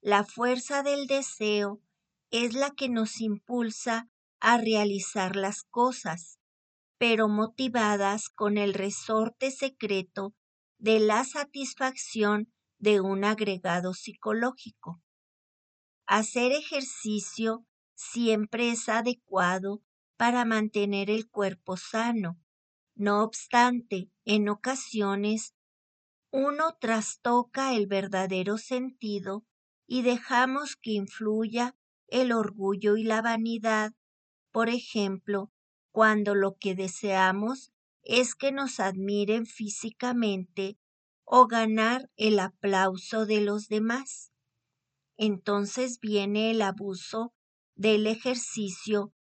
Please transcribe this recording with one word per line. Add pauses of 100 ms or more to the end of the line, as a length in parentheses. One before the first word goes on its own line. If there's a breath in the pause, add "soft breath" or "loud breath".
La
fuerza
del
deseo (480)
es
la
que
nos
impulsa (320)
a
realizar
las
cosas, (580)
pero
motivadas
con
el
resorte
secreto (440)
de
la
satisfacción (280)
de
un
agregado
psicológico. (1040)
Hacer
ejercicio (300)
siempre
es
adecuado (360)
para
mantener
el
cuerpo
sano. (560)
No
obstante, (160)
en
ocasiones, (760)
uno
trastoca
el
verdadero
sentido (400)
y
dejamos
que
influya (320)
el
orgullo
y
la
vanidad, (580)
por
ejemplo, (400)
cuando
lo
que
deseamos (300)
es
que
nos
admiren
físicamente (460)
o
ganar
el
aplauso
de
los
demás. (840)
Entonces
viene
el
abuso (420)
del
ejercicio (140)